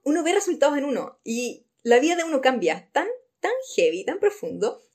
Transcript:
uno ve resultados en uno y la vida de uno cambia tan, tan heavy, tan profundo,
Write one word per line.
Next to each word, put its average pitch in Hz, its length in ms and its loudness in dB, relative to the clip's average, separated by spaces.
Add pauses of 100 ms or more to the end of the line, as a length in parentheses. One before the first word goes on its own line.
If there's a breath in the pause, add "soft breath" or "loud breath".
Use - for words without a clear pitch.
uno 320 180 0
ve 330 120 2
resultados 302 420 2
en 277 80 -2
uno 233 400 -6
y 233 420 -6 (160)
la 233 160 6
vida 330 180 2
de 339 80 -2
uno 311 160 -2
cambia 185 520 0
tan, 330 160 0 (320)
tan 403 120 -2 (220)
heavy, 170 300 2
tan 320 160 -4
profundo, 185 640 -2 (120)